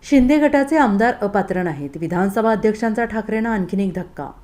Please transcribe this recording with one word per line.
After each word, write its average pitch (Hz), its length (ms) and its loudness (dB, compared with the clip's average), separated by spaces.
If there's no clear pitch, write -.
शिंदे 269 280 4
गटाचे 285 400 2
आमदार 226 440 4
अपात्र 196 420 -2
नाहीत. 143 320 -6
विधानसभा 190 560 0
अध्यक्षांचा 220 540 0
ठाकरेंना 220 480 -4
आणखीन 190 260 -2
एक 196 160 -2
धक्का. 175 340 -10